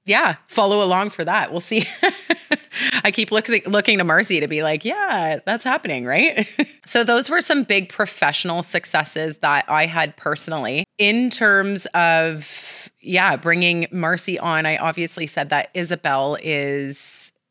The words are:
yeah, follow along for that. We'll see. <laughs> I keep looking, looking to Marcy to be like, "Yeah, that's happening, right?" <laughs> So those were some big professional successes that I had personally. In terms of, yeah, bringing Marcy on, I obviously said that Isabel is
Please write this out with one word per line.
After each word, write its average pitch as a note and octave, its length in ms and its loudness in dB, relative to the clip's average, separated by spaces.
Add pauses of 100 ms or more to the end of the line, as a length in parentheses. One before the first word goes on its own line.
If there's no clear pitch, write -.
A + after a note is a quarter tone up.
yeah, G3+ 300 2 (120)
follow G#3 360 2
along F#3+ 280 2
for E3+ 120 -6
that. E3+ 260 0
We'll E3+ 120 -6
see. A3 300 0
<laughs> - 1120 -2
I G#3 80 4
keep G#3+ 200 0
looking, G#3+ 340 2
looking G#3 320 2
to F#3 60 4
Marcy F3 360 2
to C#3+ 80 0
be D3+ 160 -2
like, D#3 220 0
"Yeah, A#3 600 -2
that's A3+ 180 -2
happening, F3 420 -2
right?" E3+ 480 2
<laughs> - 140 0 (180)
So A#3+ 180 2
those A#3+ 260 2
were E4+ 120 0
some C#4+ 240 2
big G3 240 0
professional E3+ 760 -2
successes D#3+ 760 -2
that C#3+ 300 2
I D#3 160 2
had D#3+ 320 -2
personally. D3+ 680 -4 (120)
In A3+ 320 2
terms G3 640 2
of, E3 960 0 (100)
yeah, F3+ 360 2
bringing E3+ 560 0
Marcy F3 480 -2
on, D#3+ 260 0
I D#3 120 0
obviously E3 500 -4
said D3 240 -4
that D3 240 0
Isabel D3 640 -2
is C#3 880 -4 (200)